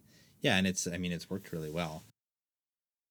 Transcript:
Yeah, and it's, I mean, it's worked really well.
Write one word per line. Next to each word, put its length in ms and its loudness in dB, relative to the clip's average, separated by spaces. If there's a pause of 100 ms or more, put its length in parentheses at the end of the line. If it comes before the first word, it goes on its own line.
(400)
Yeah, 160 6
and 120 6
it's, 180 0
I 120 -2
mean, 140 -2
it's 180 -4
worked 220 -6
really 180 -4
well. 340 -2 (1080)